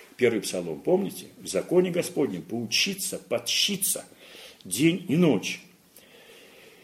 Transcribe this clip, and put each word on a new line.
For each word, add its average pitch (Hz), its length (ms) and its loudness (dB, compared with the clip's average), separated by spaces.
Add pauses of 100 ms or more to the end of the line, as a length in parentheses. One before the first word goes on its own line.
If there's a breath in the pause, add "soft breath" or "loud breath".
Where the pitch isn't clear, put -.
(160 loud breath)
Первый 113 260 2
псалом, 85 380 -6
помните? - 460 0 (120)
В - 80 -18
законе 180 440 2
Господнем 139 520 -2
поучиться, 120 760 -2
подщиться - 840 -2 (600 loud breath)
день 120 440 2
и 131 80 2
ночь. 156 440 2 (1200 soft breath)